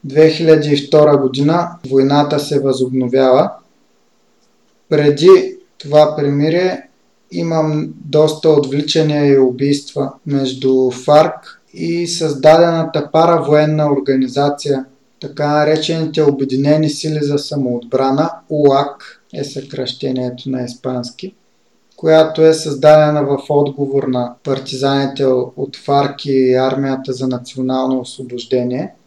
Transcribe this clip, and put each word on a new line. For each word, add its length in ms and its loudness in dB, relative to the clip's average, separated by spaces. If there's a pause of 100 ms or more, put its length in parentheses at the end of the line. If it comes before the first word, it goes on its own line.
Две 260 4
хиляди 440 2
и 140 -4
втора 300 4
година 520 0 (200)
войната 500 2
се 200 -2
възобновява. 920 0 (1400)
Преди 680 4 (200)
това 380 2
примирие 760 -2 (420)
имам 640 -2 (120)
доста 440 2
отвличания 760 0
и 120 4
убийства 760 -2 (140)
между 680 0
фарк 720 0 (120)
и 340 -6
създадената 1040 2
паравоенна 800 2
организация, 920 -2 (340)
така 280 -6
наречените 760 0
Обединени 680 0
сили 320 -6
за 160 -2
самоотбрана, 960 -4 (180)
улак 720 0 (120)
е 100 -10
съкръщението 1040 -8
на 140 -4
испански, 720 -10 (600)
която 500 2
е 80 6
създадена 680 2
в 160 -2 (100)
отговор 540 -2
на 300 -4 (100)
партизаните 840 -4
от 520 -4
фарк 480 -2
и 280 2
Армията 600 -2
за 140 -6
национално 720 -6
освобождение. 960 -8 (140)